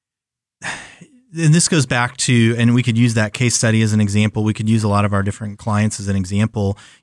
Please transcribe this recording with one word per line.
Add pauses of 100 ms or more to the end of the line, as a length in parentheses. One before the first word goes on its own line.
(1400)
And
this
goes
back
to,
and
we
could
use
that
case
study
as
an
example.
We
could
use
a
lot
of
our
different
clients
as
an
example. (240)